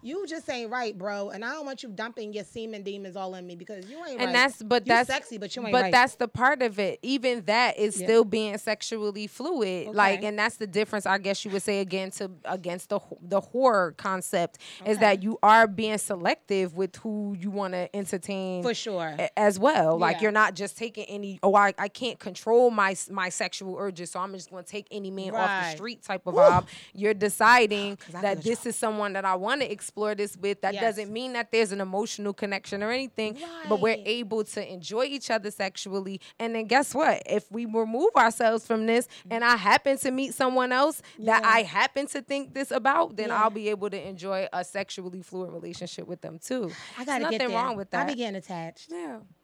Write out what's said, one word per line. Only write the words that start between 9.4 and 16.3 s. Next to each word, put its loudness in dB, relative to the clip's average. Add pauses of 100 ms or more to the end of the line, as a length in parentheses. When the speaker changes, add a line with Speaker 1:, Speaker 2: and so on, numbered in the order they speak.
Speaker 1:
Okay. -4
Speaker 2:
Like, 6
and -4
that's 0
the -8
difference, -2
I 4
guess -2
you -6
would -2
say, 0
again, -4
to, -8 (140)
against -6
the, 0 (220)
the 0
horror 4
concept -2 (260)
is 0
Speaker 1:
Okay. 2
Speaker 2:
that 6
you -2
are 10
being -2
selective -2